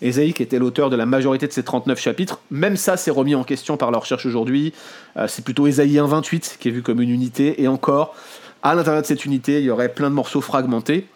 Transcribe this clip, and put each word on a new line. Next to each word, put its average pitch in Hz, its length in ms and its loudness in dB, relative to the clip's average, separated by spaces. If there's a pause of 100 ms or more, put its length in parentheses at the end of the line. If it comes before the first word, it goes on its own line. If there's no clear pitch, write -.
Ésaïe 143 320 2
qui 131 120 -2
était 123 160 0
l'auteur 127 300 2
de 127 60 0
la 113 100 0
majorité 135 420 2
de - 40 -8
ces 123 120 -4
trente-neuf 127 360 -2
chapitres. 151 380 -4 (140)
Même 185 240 0
ça, 185 200 0
c'est 175 140 -2
remis 139 240 2
en 131 80 0
question 143 340 -4
par 123 140 0
la 120 80 0
recherche 123 280 -4
aujourd'hui. 127 460 0 (440)
Euh, 107 100 -2
c'est - 180 -8
plutôt 139 220 2
Ésaïe 143 320 4
un 147 80 4
vingt-huit 156 540 -2
qui - 80 -2
est - 20 2
vu 120 120 -4
comme 120 180 0
une 120 100 2
unité. 127 500 0
Et 135 60 4
encore, 139 480 0 (480)
à 151 140 4
l'intérieur 156 260 2
de 151 60 -6
cette 143 160 0
unité, 143 340 0
il 143 60 0
y 127 60 2
aurait 120 180 2
plein 143 220 -2
de 143 40 0
morceaux 139 260 0
fragmentés, 135 760 0